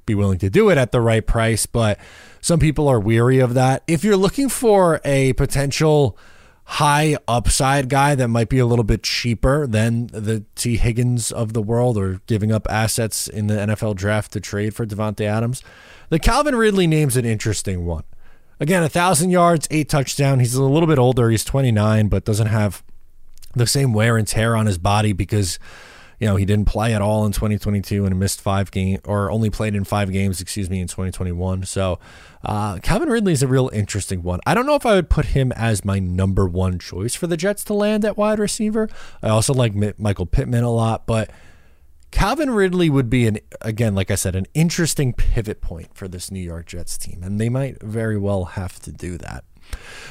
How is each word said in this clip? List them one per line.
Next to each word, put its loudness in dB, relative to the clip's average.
be 0
willing 0
to -2
do 4
it 4
at 2
the 2
right 2
price, 0
but 0
some 2
people 2
are 6
weary 4
of 2
that. 2
If 0
you're 4
looking 2
for 4
a 2
potential 2
high 2
upside 2
guy 4
that 2
might 2
be 2
a 4
little 2
bit 0
cheaper 0
than 0
the -4
T -2
Higgins 0
of -4
the -2
world, 2
or -2
giving 0
up 0
assets -2
in -4
the 0
N -2
F -2
L -2
draft -2
to -6
trade -4
for -6
Davante -4
Adams, -2
the 0
Calvin 2
Ridley 2
name's 2
an 0
interesting -4
one. -6
Again, 2
a 0
thousand 2
yards, 4
eight 0
touchdowns. 2
He's 2
a 2
little 4
bit 4
older. 4
He's 2
twenty-nine, 2
but 0
doesn't 0
have -2
the 2
same 2
wear 4
and 0
tear 0
on 2
his 0
body 2
because, -2
you 0
know, 2
he 0
didn't 2
play -2
at 0
all 2
in 0
twenty -2
twenty-two -2
and 0
missed -2
five -2
game, -2
or -2
only 0
played -2
in -2
five -2
games, -2
excuse -6
me, -4
in -6
twenty -6
twenty-one. -4
So, -4
uh, -4
Calvin 0
Ridley 2
is 2
a 0
real 2
interesting -4
one. -4
I 2
don't 2
know 2
if 0
I 4
would 2
put 2
him 0
as -2
my 0
number 0
one -2
choice -8
for -6
the -2
Jets -4
to -4
land 0
at -2
wide 0
receiver. -2
I -2
also 2
like 2
Mi-, -2
Michael -2
Pittman 0
a 0
lot, -2
but -2
Calvin 0
Ridley 2
would 2
be, 4
an, 0
again, -2
like 0
I 0
said, -2
an -2
interesting 0
pivot 0
point -10
for -12
this -12
New -6
York -8
Jets -8
team, -8
and -4
they 0
might -4
very -4
well -2
have -8
to -14
do -10
that. -14